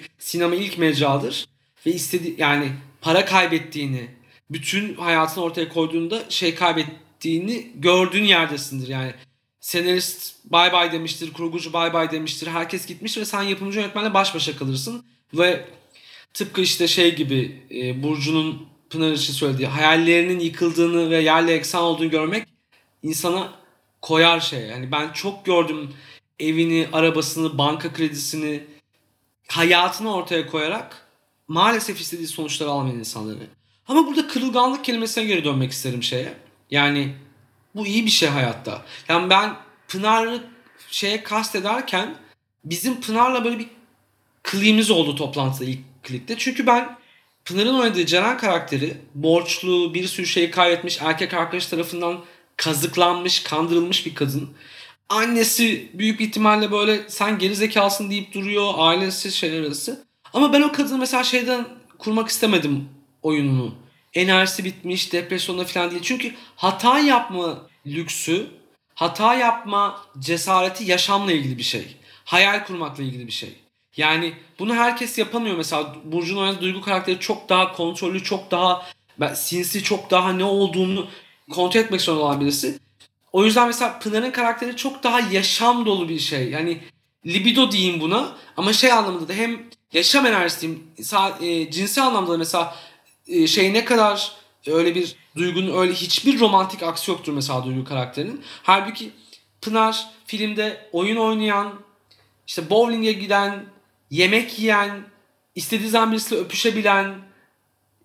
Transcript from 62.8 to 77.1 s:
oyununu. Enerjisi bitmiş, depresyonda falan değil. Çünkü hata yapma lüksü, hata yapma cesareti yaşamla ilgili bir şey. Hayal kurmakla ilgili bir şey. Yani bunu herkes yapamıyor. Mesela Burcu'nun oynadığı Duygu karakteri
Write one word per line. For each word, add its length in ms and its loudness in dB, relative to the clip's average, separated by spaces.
oyununu. 540 0
Enerjisi 500 2
bitmiş, 500 -6
depresyonda 520 -4
falan 260 -2
değil. 120 -6
Çünkü 320 -4
hata 440 4
yapma 680 2
lüksü, 640 -4
hata 400 0
yapma 640 -2
cesareti 640 -2
yaşamla 480 2
ilgili 260 -2
bir 60 -8
şey. 340 -6
Hayal 400 4
kurmakla 380 -8
ilgili 240 -10
bir 40 -12
şey. 240 -12
Yani 360 0
bunu 160 -2
herkes 420 0
yapamıyor. 400 -2
Mesela 460 -4
Burcu'nun 380 -4
oynadığı 200 -2
Duygu 200 -4
karakteri 380 -2